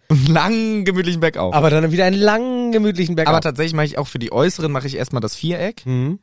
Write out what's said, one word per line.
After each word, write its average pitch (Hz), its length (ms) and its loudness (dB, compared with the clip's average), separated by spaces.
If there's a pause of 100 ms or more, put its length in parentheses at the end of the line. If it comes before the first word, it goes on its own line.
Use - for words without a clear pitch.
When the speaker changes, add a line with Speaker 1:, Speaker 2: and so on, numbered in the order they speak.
Speaker 1:
Und 151 180 4
einen 160 80 4
langen, 214 500 0
gemütlichen 180 360 -2
Bergauf. 151 340 0
Speaker 2:
Aber 151 160 4
dann 156 200 2
wieder 175 140 2
einen 190 160 2
langen, 240 500 0
gemütlichen 190 460 0
Bergab. 160 180 2
Speaker 1:
Aber 165 60 2
tatsächlich 160 340 -2
mache 151 120 0
ich 147 120 -6
auch 139 80 -4
für - 140 -10
die 117 100 -6
äußeren, 156 400 0
mache 139 160 -4
ich 135 100 -8
erstmal 127 260 -4
das 107 120 -6
Viereck. 175 520 -6
Speaker 2:
Mhm. 127 360 -2